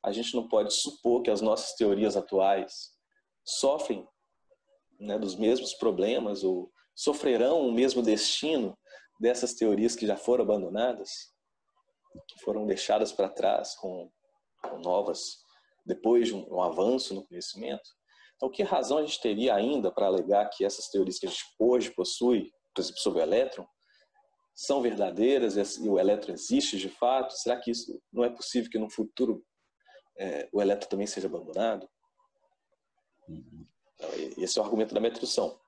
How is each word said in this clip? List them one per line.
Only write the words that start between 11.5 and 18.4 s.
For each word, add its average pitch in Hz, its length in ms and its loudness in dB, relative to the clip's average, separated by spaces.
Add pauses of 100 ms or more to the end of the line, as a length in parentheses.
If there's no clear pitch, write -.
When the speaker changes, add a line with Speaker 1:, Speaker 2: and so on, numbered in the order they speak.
Speaker 1:
que - 140 -20
foram 107 240 -4
deixadas 107 460 0
pra 95 160 0
trás - 480 -2
com, 90 340 -10 (520)
com - 180 -10
novas, 90 600 -2 (460)
depois 117 420 4
de 110 80 -2
um, 92 180 -10
um 90 80 0
avanço 98 520 0
no 98 120 -10
conhecimento? 110 640 -12 (480)
Então, 131 120 -2